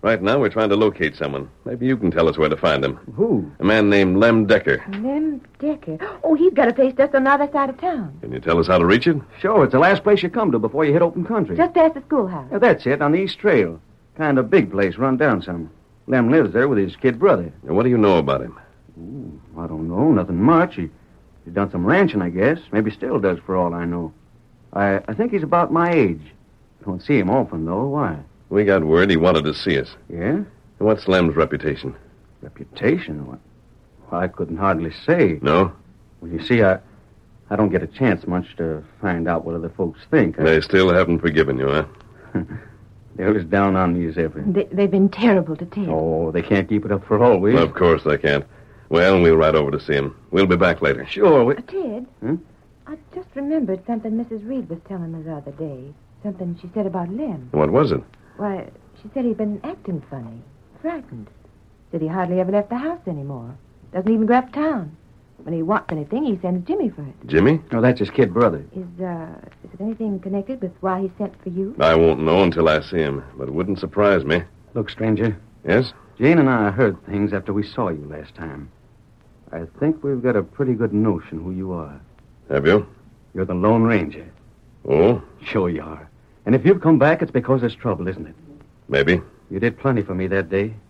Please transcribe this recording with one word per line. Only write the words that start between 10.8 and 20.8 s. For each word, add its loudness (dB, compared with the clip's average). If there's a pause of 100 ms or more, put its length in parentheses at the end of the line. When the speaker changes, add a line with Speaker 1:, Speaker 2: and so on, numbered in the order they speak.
Speaker 2:
you 2
hit 4
open 0
country. -2
Speaker 3:
Just 2
past 4
the -12
schoolhouse. -4
Speaker 2:
Yeah, -4
that's 2
it, 0
on 2
the 2
East -4
Trail. 2 (380)
Kind 0
of -2
big 4
place, 0
run 0
down 2
some. -10 (400)
Lem 2
lives 4
there 2
with 2
his -2
kid 0
brother. 2 (120)
Speaker 1:
Now, -6
what 2
do 2
you 4
know 6
about 0
him? -12 (400)
Speaker 2:
Ooh, -14 (200)
I -8
don't -8
know, 2
nothing 0
much. 4
He, -8 (540)